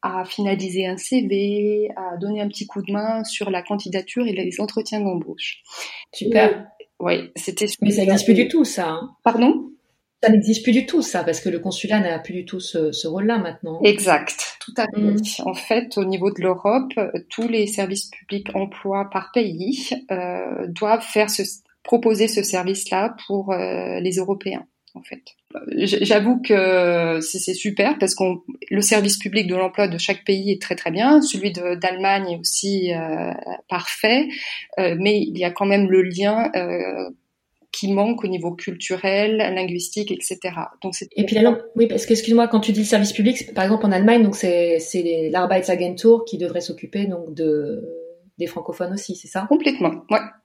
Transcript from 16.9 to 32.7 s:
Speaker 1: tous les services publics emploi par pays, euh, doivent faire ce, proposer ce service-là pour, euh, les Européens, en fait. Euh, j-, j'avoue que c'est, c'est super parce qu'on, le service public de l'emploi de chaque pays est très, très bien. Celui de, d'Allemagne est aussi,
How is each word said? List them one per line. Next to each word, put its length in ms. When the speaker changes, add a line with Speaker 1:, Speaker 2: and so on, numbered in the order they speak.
Speaker 1:
tous 180
les 200
services 420
publics 440
emploi 560
par 240
pays, 560
euh, 560
doivent 380
faire 240
ce, 140
proposer 440
ce 160
service-là 720
pour, 260
euh, 480
les 160
Européens, 480
en 100
fait. 180
Euh, 40
j-, 160
j'avoue 400
que 800
c'est, 180
c'est 140
super 440
parce 160
qu'on, 280
le 120
service 360
public 300
de 80
l'emploi 320
de 100
chaque 280
pays 260
est 100
très, 140
très 160
bien. 300
Celui 320
de, 220
d'Allemagne 560
est 60
aussi, 560